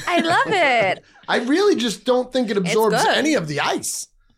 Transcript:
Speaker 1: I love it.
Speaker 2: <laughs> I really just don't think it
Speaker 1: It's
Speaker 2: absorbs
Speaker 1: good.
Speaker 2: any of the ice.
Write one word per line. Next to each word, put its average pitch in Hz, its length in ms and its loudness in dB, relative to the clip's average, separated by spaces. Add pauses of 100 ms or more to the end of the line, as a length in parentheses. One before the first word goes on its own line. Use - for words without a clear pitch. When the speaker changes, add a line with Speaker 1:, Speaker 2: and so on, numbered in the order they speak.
Speaker 1:
I 349 120 0
love 370 280 0
it. 254 560 0 (120)
Speaker 2:
<laughs> - 120 -20
I 208 120 0
really 311 360 2
just 220 300 -4
don't 254 260 0
think 254 200 0
it 208 60 0
Speaker 1:
It's 185 120 0
Speaker 2:
absorbs 214 340 2
Speaker 1:
good. 269 140 2
Speaker 2:
any 294 160 0
of 175 140 -2
the 143 140 -6
ice. - 460 -6 (300)